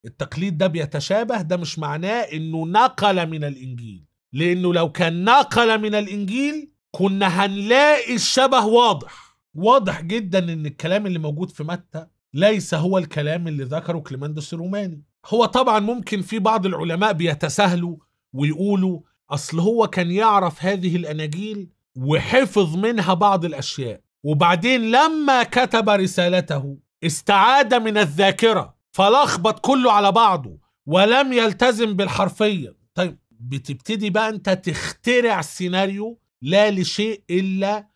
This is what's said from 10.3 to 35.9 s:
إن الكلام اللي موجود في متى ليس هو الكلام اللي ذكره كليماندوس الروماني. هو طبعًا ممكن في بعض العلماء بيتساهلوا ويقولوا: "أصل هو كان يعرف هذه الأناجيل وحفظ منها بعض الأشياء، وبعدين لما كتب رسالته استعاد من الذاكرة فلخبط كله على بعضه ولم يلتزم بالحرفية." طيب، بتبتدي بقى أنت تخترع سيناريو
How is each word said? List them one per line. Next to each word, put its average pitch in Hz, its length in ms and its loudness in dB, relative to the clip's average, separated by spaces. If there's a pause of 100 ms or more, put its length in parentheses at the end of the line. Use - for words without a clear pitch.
إن 156 140 -6
الكلام 175 400 -4
اللي 180 120 -4
موجود 156 320 -6
في - 140 -12
متى 165 420 -12 (280)
ليس 190 400 0
هو 180 240 0
الكلام 156 500 -4
اللي 147 160 -6
ذكره 165 340 -6
كليماندوس 147 560 -10
الروماني. 175 480 -8 (240)
هو 226 180 2
طبعًا 247 340 2
ممكن 214 440 -4
في 220 160 -6
بعض 214 280 0
العلماء 170 460 -2
بيتساهلوا 170 840 0 (360)
ويقولوا: 180 680 0 (300)
"أصل 147 300 -4
هو 220 260 2
كان 175 240 -2
يعرف 190 540 2
هذه 180 320 -2
الأناجيل 170 720 -8 (280)
وحفظ 165 800 2
منها 202 380 0
بعض 190 300 2
الأشياء، 135 560 -8 (240)
وبعدين 180 680 2
لما 285 520 4
كتب 226 460 0
رسالته 175 920 0 (260)
استعاد 208 680 4
من 220 240 0
الذاكرة 196 800 2 (160)
فلخبط 214 680 2
كله 254 320 4
على 202 200 4
بعضه 180 460 2 (280)
ولم 226 460 4
يلتزم 226 640 0
بالحرفية." 190 800 -2 (180)
طيب، 180 240 -4 (120)
بتبتدي 139 800 -8
بقى 220 180 0
أنت 208 220 -6
تخترع 208 880 -2
سيناريو 196 800 -4 (240)